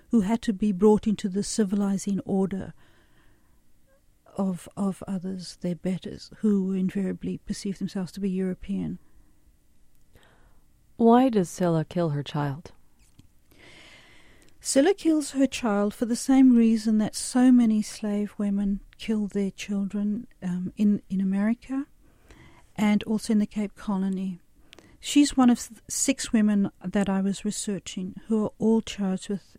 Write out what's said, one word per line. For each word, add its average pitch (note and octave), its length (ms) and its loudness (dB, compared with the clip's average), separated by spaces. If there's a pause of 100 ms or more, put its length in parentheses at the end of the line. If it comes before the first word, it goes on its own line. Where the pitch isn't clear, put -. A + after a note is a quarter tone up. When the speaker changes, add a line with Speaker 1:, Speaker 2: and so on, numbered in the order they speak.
(120)
Speaker 1:
who A#3 100 4
had A3+ 220 0
to A3+ 100 -2
be G#3 180 -2
brought G#3 360 4
into G#3 200 -2
the G3 160 -4
civilizing G3+ 760 -2
order F#3+ 540 -4 (1600)
of, F#3+ 400 -4
of G3 300 -4
others, F#3 540 -8
their F3 140 -4
betters, - 640 -6
who G3 340 2
invariably F#3 680 -4
perceived - 400 -8
themselves F#3+ 320 -6
to - 80 -14
be G3 100 -2
European. F#3 720 -6 (2000)
Speaker 2:
Why A#3+ 320 6
does G#3 200 0
Scylla E3 340 0
kill E3+ 260 -2
her C#3+ 140 -2
child? D3 500 -6 (1900)
Speaker 1:
Scylla D4+ 320 2
kills D#4 380 0
her C4+ 160 2
child G#3 460 -2
for - 120 -6
the A#3 120 -2
same C4 360 6
reason A3+ 440 4
that G#3+ 180 -2
so B3+ 340 2
many A3+ 320 6
slave G#3 560 -4
women G3+ 440 -2 (160)
kill G#3+ 300 -4
their G3 240 -2
children, G3+ 760 -6 (160)
um, F3+ 320 -6
in, G#3 340 2
in F#3+ 120 -2
America A3 640 -2 (920)
and G#3 280 2
also A3 280 -4
in G#3+ 80 2
the G#3 60 0
Cape G#3 300 -6
Colony. F#3+ 640 -4 (580)
She's - 380 4
one B3+ 120 8
of A#3+ 100 4
s-, - 120 -14 (160)
six - 460 -2
women G#3 380 4 (120)
that G3 240 0
I F#3+ 140 0
was G3 240 -2
researching - 680 -8 (120)
who A3 160 0
are - 160 -4
all A3+ 220 2
charged F#3+ 480 -4
with - 300 -8